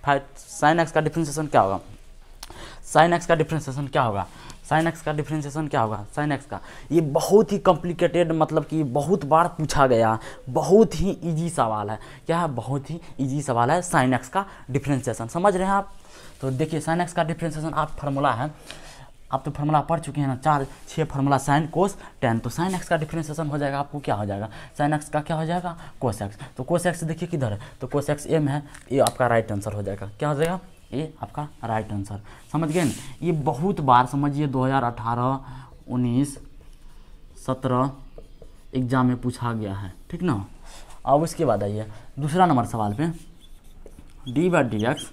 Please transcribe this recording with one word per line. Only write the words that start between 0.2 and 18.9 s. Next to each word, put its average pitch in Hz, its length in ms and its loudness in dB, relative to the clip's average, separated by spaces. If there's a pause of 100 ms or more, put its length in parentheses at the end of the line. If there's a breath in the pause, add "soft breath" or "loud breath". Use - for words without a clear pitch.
sin 160 220 6
x 151 60 -12
का 156 100 4
डिफरेंशिएशन 151 460 -2
क्या 135 140 6
होगा? 98 180 2 (1120 loud breath)
Sin 170 260 6
x 170 60 -8
का 165 100 4
डिफरेंशिएशन 147 520 -2
क्या 143 140 2
होगा? 104 260 0 (440 loud breath)
Sin 160 200 4
x 160 100 -12
का 151 120 -4
डिफरेंशिएशन 151 540 -4
क्या 139 140 0
होगा? 107 240 -2 (120)
Sin 147 220 0
x - 60 -14
का, 98 140 -10 (320 loud breath)
ये 170 100 6
बहुत 165 500 4
ही 202 60 0
कॉम्प्लिकेटेड, 170 720 2
मतलब 156 340 2
कि 156 180 -2
बहुत 143 420 0
बार 156 220 4
पूछा 147 400 2
गया, 113 320 4 (300 loud breath)
बहुत 160 520 6
ही 180 220 0
ईजी 165 260 -2
सवाल 107 400 0
है। 107 100 -6 (260 loud breath)
क्या 165 140 0
है? 170 80 0
बहुत 131 420 -4
ही 165 100 -8 (200 loud breath)
ईजी 139 220 0
सवाल 123 300 2
है 175 100 4
sin 131 380 2
x - 80 -10
का 196 180 -2 (260 loud breath)
डिफरेंशिएशन। 127 560 -2
समझ 180 280 2
रहे 185 120 2
हैं 196 60 4
आप? 196 180 0 (500 loud breath)
तो 131 100 -2
देखिए, 156 300 0
sin 170 240 0
x - 80 -12
का 170 100 0
डिफरेंशिएशन 156 500 -4
आप 151 260 -2
फॉर्मूला 139 320 2
है 131 200 -2 (800 loud breath)